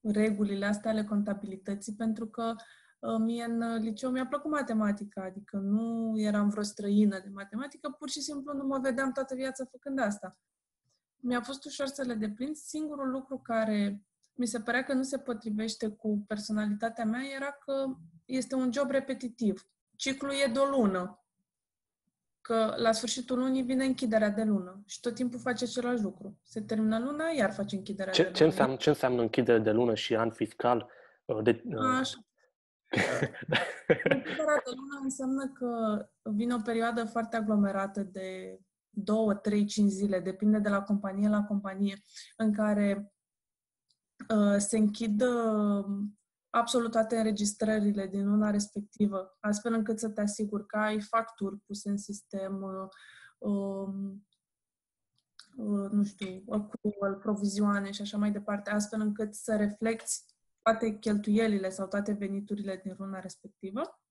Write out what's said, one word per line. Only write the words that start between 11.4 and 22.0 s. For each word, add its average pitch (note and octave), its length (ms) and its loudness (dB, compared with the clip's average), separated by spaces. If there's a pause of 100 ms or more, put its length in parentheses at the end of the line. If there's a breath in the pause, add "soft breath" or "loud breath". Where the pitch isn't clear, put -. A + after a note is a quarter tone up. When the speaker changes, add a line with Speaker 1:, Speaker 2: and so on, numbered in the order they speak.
Speaker 1:
fost C4+ 240 -10
ușor C#4+ 220 -6
să C4+ 160 -6
le B3 120 -2
deprind. A3 420 -4
Singurul D4 540 -6
lucru C4 280 -6
care G#3+ 640 -2 (360)
mi B3 80 0
se A#3 140 -4
părea A#3+ 240 0
că C#4+ 80 -4
nu C4 100 2
se C4+ 160 -4
potrivește A3 720 -4
cu G#3 380 -2
personalitatea G#3+ 800 -2
mea A#3 180 0 (140)
era C#4 160 -4
că C4+ 320 -4 (400)
este C4 300 -4
un B3+ 180 2
job C4+ 180 0
repetitiv. B3+ 760 -2 (300)
Ciclul C4+ 360 -4
e C#4 200 2
de B3 60 0
o C#4 60 6
lună. G3+ 580 2 (1160)